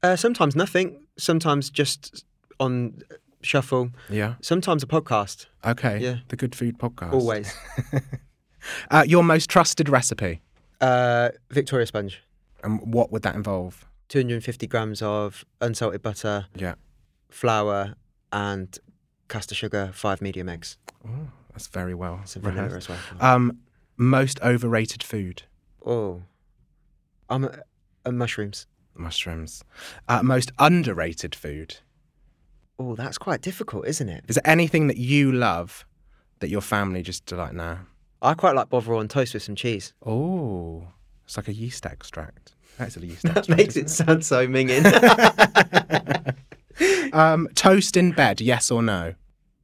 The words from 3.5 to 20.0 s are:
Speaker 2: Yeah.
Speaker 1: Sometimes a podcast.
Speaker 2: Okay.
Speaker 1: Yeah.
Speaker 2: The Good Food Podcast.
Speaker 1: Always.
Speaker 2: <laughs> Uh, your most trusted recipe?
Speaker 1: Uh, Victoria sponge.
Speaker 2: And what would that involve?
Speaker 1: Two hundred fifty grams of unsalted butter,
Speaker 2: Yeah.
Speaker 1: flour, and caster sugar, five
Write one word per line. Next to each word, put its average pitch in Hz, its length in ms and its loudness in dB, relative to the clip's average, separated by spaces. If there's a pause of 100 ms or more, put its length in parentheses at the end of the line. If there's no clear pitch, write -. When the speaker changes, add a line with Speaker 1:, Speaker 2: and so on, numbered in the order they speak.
Speaker 2:
Yeah. 107 320 -2
Speaker 1:
Sometimes 170 420 0
a 123 40 -8
podcast. 123 580 -2 (200)
Speaker 2:
Okay. 113 340 0
Speaker 1:
Yeah. 123 180 -4 (100)
Speaker 2:
The - 80 -8
Good 123 200 -6
Food 120 220 -4
Podcast. 117 360 -6
Speaker 1:
Always. 110 380 0 (400)
Speaker 2:
<laughs> 135 120 -2 (840)
Uh, 151 160 6
your 170 180 6
most 165 240 4
trusted 165 420 4
recipe? 107 520 0 (400)
Speaker 1:
Uh, 123 480 2 (220)
Victoria 135 340 0
sponge. 101 380 -8 (400)
Speaker 2:
And 107 180 -2 (120)
what - 180 2
would 107 100 -4
that - 140 -2
involve? 95 500 -6 (240)
Speaker 1:
Two - 100 -2
hundred 120 240 -2
fifty 120 220 -10
grams 110 380 -4
of 104 420 -4 (160)
unsalted 110 400 -4
butter, 104 540 -6
Speaker 2:
Yeah. 90 180 -8 (560)
Speaker 1:
flour, 104 640 -2 (380)
and 98 440 -6 (520)
caster - 260 -10
sugar, 98 400 -6
five 98 260 -4